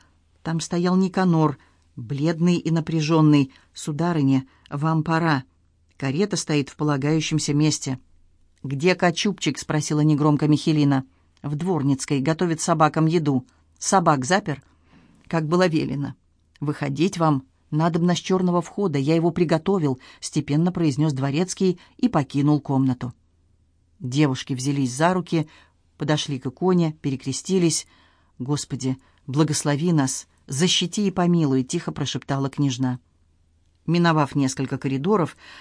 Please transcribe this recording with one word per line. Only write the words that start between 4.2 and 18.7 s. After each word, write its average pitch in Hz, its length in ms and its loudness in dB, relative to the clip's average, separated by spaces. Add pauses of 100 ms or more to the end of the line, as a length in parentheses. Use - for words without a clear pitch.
вам 156 340 0
пора. 160 400 0 (540)
Карета 156 400 -2
стоит 147 320 -2
в - 80 -20
полагающемся 151 760 -2
месте". 147 460 0 (640)
"Где 143 320 0
Кочубчик?" — 180 640 -2
спросила 151 400 -2
негромко 151 480 4
Михелина. 147 560 2 (400)
"В 143 120 -6
Дворницкой, 143 640 0
готовит 160 400 -2
собакам 160 440 2
еду. 147 400 0 (320)
Собак 165 460 2
запер?" 165 400 -2 (640)
"Как 160 180 -2
было 180 220 2
велено". 139 480 -4 (440)
"Выходить 143 580 -2
вам 151 260 2 (260)
надобно 170 460 0
с - 40 -4
черного 180 420 0
входа, 170 360 -4